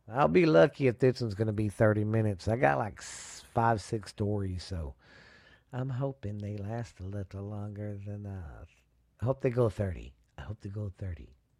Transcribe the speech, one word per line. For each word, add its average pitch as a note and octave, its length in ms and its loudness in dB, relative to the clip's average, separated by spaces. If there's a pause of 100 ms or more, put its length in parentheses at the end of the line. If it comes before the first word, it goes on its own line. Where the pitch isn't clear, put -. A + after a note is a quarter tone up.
(120)
I'll C#3+ 160 4
be F#3 180 6
lucky D#3 420 6
if A2+ 120 2
this B2+ 220 4
one's A2 140 -2
gonna A2 180 0
be G#2 160 0
thirty G#2+ 340 4
minutes. G#2+ 440 0
I A2 80 2
got, C#3 220 4
like, A2 220 -6
s-, - 440 -16 (100)
five, A2+ 280 4
six - 280 -6
stories, G2+ 540 -4
so D#2 320 -8 (760)
I'm C3 180 -6
hoping B2+ 480 -6
they G#2 200 -6
last A2 420 -8
a F#2 40 -12
little G2 400 -8
longer G#2 640 -8
than, G#2 200 -10
uh, F2+ 400 -12 (560)
I G#2+ 40 -2
hope C3 160 0
they C3+ 80 2
go A#2+ 200 4
thirty. E2 440 -6 (240)
I - 40 -14
hope - 200 -12
they G#2 80 -10
go G2+ 280 -8
thirty. - 380 -12 (240)